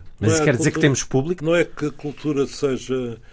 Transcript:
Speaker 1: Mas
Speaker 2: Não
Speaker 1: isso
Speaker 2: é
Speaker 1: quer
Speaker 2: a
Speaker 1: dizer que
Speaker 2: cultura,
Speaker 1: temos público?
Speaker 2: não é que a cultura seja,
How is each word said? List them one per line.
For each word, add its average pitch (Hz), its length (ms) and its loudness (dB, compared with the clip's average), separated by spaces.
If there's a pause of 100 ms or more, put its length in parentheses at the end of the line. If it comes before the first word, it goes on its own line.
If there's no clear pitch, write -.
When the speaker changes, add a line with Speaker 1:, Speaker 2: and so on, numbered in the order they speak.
(200)
Speaker 1:
Mas 101 100 2
Speaker 2:
Não 160 40 6
Speaker 1:
isso 160 80 4
Speaker 2:
é 151 40 2
Speaker 1:
quer 143 100 4
Speaker 2:
a - 20 0
Speaker 1:
dizer 139 140 2
que - 80 -2
Speaker 2:
cultura, - 20 -2
Speaker 1:
temos 143 220 4
público? 151 420 -2
Speaker 2:
não 165 100 2
é 170 80 4
que - 220 -6
a 147 60 -2
cultura 143 560 -2
seja, 127 720 -4 (140)